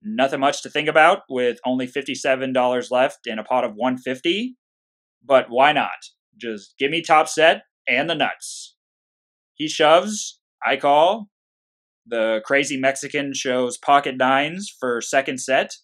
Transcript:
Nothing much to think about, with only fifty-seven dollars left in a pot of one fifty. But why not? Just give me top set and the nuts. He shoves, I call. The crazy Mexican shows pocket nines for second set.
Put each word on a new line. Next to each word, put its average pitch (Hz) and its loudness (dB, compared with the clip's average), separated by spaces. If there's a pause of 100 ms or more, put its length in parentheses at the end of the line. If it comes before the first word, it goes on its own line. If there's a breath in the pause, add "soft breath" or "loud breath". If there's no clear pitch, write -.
Nothing 127 -2
much 143 0
to 127 -12
think 151 -2
about, 160 4
with 123 -2
only 127 -2
fifty-seven 131 -4
dollars 123 0
left 127 0
in 110 -8
a 110 -8
pot 123 0
of 110 -6
one 127 -2
fifty. 175 -4 (720)
But 131 4
why 131 2
not? 107 -2 (420)
Just 110 -12
give 139 -2
me 165 -4
top 156 4
set 156 2 (260)
and 135 0
the 165 -2
nuts. - -6 (760)
He 156 -8
shoves, 175 2 (260)
I 135 0
call. 160 2 (760)
The 113 -2
crazy 139 -2
Mexican 135 -4
shows 123 -4
pocket 143 2
nines 143 0
for 120 -4
second 135 -2
set. 151 -2 (120)